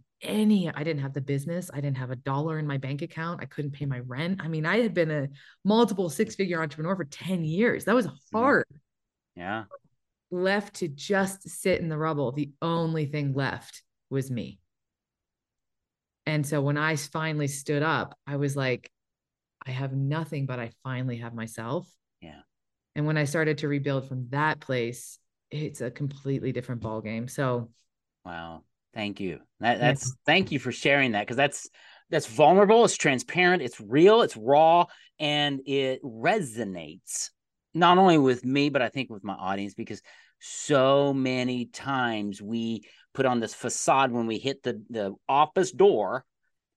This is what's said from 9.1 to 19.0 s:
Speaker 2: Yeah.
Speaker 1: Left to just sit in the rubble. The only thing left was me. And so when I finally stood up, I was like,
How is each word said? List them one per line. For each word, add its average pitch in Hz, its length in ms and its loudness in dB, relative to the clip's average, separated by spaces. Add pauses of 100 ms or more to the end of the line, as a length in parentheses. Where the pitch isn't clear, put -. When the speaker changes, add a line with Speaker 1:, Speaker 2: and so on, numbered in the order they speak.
Speaker 2:
Yeah. 101 260 -6 (680)
Speaker 1:
Left 190 460 -2
to 170 120 -4
just 190 580 -2
sit - 320 -2
in 165 80 -4
the 156 100 -4
rubble. 147 360 -2
The 143 180 -4 (100)
only 165 440 0
thing 143 280 -2
left - 500 -4 (260)
was 135 200 -4
me. 98 300 -8 (1700)
And 151 200 0
so 147 160 0
when 143 160 0
I 156 180 0
finally 151 520 -4
stood 143 360 -2
up, 147 340 0 (100)
I 143 100 -6
was 143 180 -2
like, 131 360 -2 (720)